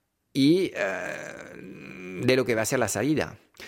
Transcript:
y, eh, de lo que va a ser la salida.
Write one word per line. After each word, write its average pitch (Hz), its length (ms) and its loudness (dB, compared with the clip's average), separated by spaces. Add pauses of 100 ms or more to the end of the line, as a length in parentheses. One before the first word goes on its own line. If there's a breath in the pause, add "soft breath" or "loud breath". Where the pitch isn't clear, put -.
(340)
y, 147 420 4
eh, - 1500 -8
de 123 140 6
lo 131 80 6
que 123 120 2
va 110 80 2
a - 20 -2
ser 131 140 0
la 110 100 2
salida. 117 480 0 (300 loud breath)